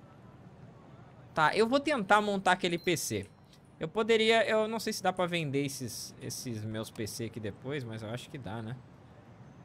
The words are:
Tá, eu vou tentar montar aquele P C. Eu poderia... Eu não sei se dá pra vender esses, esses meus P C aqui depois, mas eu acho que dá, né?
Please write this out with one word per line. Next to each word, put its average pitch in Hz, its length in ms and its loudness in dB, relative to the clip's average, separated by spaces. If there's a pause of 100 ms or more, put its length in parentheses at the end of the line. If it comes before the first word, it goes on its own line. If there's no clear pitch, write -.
(1300)
Tá, 156 220 4
eu 226 120 4
vou 269 120 4
tentar 220 420 4
montar 196 320 4
aquele 175 240 0
P 170 180 0
C. 104 340 -4 (500)
Eu 160 80 -4
poderia... 220 600 4
Eu 220 200 4
não 220 120 -4
sei 214 140 -4
se - 100 -6
dá 185 80 2
pra 185 140 0
vender 147 400 0
esses, - 560 -8
esses 120 420 -6
meus 110 260 -6
P 113 160 -6
C 113 200 -6
aqui 110 140 -8
depois, 127 440 -6
mas 113 180 -10
eu 107 80 -8
acho 120 200 -8
que 156 80 -12
dá, 113 240 -8
né? 113 160 -8 (880)